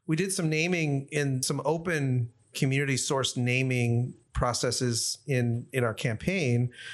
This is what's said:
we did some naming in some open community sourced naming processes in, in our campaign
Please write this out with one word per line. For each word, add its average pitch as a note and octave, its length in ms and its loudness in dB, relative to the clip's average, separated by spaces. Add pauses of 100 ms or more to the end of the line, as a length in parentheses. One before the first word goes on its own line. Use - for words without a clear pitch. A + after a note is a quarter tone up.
we D#3+ 80 0
did F#3+ 180 0
some F3+ 160 0
naming D#3 600 0
in C#3 320 0
some C#3+ 220 -2
open C#3+ 680 0 (240)
community C#3 400 0
sourced C3 420 -2
naming B2 760 2 (180)
processes A#2+ 920 0
in, A#2+ 460 0
in C3 100 2
our A2+ 120 0
campaign B2 760 0 (240)